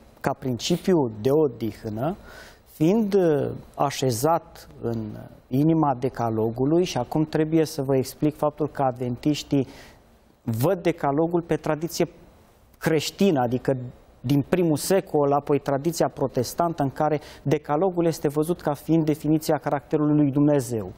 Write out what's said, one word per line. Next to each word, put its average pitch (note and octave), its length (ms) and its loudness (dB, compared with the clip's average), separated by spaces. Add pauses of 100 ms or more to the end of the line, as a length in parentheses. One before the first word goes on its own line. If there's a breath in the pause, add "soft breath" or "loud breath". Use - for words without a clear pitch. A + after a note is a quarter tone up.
(200)
ca C#3 140 -2
principiu C#3 760 0 (100)
de C3 100 0
odihnă, A#2+ 840 -2 (560 loud breath)
fiind, G3 420 2
uh, D#3 340 2 (280)
așezat C#3 920 -2 (140)
în A#2 160 -4 (520)
inima D3 500 2
decalogului, A#2+ 840 0
și E3+ 140 -4
acum D3+ 280 0
trebuie D#3 400 0
să - 160 -6
vă C3+ 140 0
explic C#3+ 420 0
faptul D3+ 320 -2
că - 120 -6
adventiștii C3 840 -2 (760 loud breath)
văd C#3 400 0
decalogul E3 580 0
pe E3 140 -2
tradiție D#3+ 520 -2 (680)
creștină, D#3+ 640 2
adică B2+ 360 0 (420)
din C#3+ 300 2
primul E3+ 280 2
secol, D3 560 2
apoi C#3+ 260 2
tradiția C#3+ 480 -2
protestantă, D3 760 -2
în C#3 60 0
care D3+ 300 -2 (220 loud breath)
decalogul E3 640 0
este D#3+ 220 -2
văzut D#3 340 -2
ca D3+ 120 -2
fiind D#3+ 320 0
definiția D3+ 520 0
caracterului D3 580 0
lui D3 160 4
Dumnezeu. B2+ 680 2